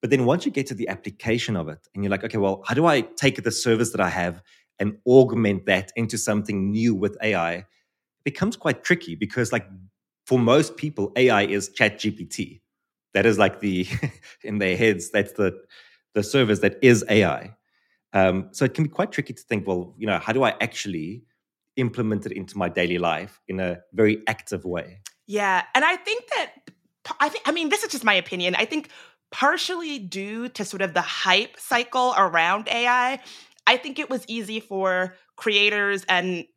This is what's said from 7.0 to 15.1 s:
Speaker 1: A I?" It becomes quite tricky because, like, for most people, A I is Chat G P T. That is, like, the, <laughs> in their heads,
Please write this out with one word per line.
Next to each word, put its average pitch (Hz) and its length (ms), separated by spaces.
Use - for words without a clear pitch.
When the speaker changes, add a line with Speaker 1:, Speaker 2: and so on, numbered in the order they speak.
Speaker 1:
A 110 120
I?" 85 200
It 92 120
becomes 190 320
quite - 280
tricky 170 320
because, 113 360
like, 107 140
for 131 140
most 123 400
people, 123 380
A 127 120
I 107 140
is 101 280
Chat 107 280
G 110 120
P 85 140
T. - 380
That 98 140
is, 107 120
like, 101 220
the, 92 260
<laughs> - 260
in 104 160
their 92 200
heads, 107 320